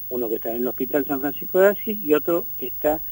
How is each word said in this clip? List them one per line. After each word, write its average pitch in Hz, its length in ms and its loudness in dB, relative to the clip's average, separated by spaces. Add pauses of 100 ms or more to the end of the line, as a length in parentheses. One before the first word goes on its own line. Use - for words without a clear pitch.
Uno 123 220 -2
que 110 60 0
está 113 160 -4
en 120 100 -2
el 123 60 0
Hospital 135 380 0
San 139 140 -2
Francisco 143 400 -2
de 190 80 10
Asís 208 340 0
y 151 120 4
otro 170 320 2 (120)
que 127 100 -10
está 156 340 0 (100)